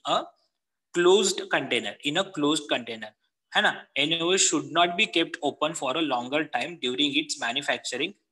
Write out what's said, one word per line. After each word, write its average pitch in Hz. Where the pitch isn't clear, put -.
a 185
closed 185
container, 123
in 151
a 190
closed 147
container, 117
है 190
ना? 185
N 151
A 165
O 170
H 190
should 147
not 175
be 175
kept 165
open 151
for 135
a 165
longer 135
time 147
during 135
its -
manufacturing 131